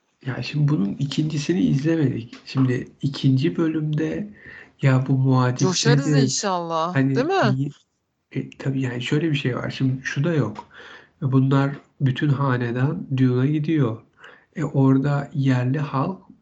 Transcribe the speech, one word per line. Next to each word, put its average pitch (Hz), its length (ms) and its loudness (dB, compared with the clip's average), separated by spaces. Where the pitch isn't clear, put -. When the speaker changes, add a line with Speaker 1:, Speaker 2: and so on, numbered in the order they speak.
Speaker 1:
Ya 127 160 -6
şimdi 147 260 0
bunun 170 260 0
ikincisini 151 680 -2
izlemedik. 143 760 0
Şimdi 131 420 0
ikinci 139 540 2
bölümde 156 760 -2
ya 131 260 4
bu 139 100 0
muadip 131 400 2
Speaker 2:
Coşarız 170 480 2
Speaker 1:
nedir? 147 180 4
Speaker 2:
inşallah, 170 720 -2
Speaker 1:
Hani 135 200 2
Speaker 2:
değil 254 120 0
mi? 339 300 2
Speaker 1:
iyi, 139 140 -4
e, - 180 -6
tabii 135 320 -4
yani 120 200 -4
şöyle 151 280 0
bir 147 60 0
şey 127 200 -2
var. - 140 -6
Şimdi 131 360 -2
şu 139 180 -2
da 170 100 0
yok. 113 340 -2
Bunlar 135 540 2
bütün 139 280 0
hanedan 131 760 0
Dune'a 127 300 2
gidiyor. 147 560 0
E, 156 80 -4
orada 139 680 2
yerli 131 440 0
halk 147 400 -4